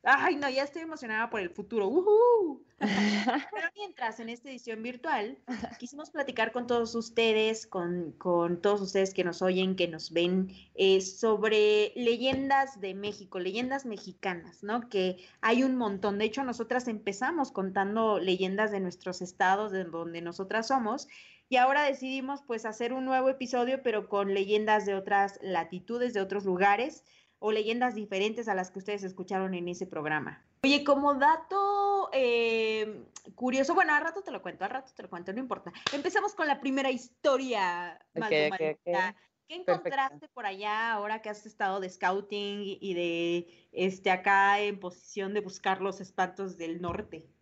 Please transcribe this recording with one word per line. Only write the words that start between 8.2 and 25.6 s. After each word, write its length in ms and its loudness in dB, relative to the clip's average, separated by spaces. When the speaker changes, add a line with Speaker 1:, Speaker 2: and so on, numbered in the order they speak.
Speaker 1:
todos 180 4
ustedes 320 0
que 120 0
nos 180 -2
oyen, 320 2
que 140 0
nos 240 -10
ven, 420 2
eh, 240 6
sobre 960 2
leyendas 840 0
de 140 -8
México, 460 -8
leyendas 440 -2
mexicanas, 760 -8
¿no? 260 -4
Que 280 0
hay 240 4
un 120 2
montón. 420 0
De 80 2
hecho, 180 -2
nosotras 420 -2
empezamos 640 -2
contando 680 0
leyendas 500 0
de 100 -2
nuestros 400 -6
estados, 520 0
de 120 -2
donde 380 -8
nosotras 460 -4
somos, 400 0
y 80 2
ahora 260 6
decidimos, 640 -2
pues, 180 -6
hacer 280 -4
un 120 -4
nuevo 240 2
episodio, 540 0
pero 260 -2
con 240 0
leyendas 540 2
de 80 0
otras 480 0
latitudes, 720 -2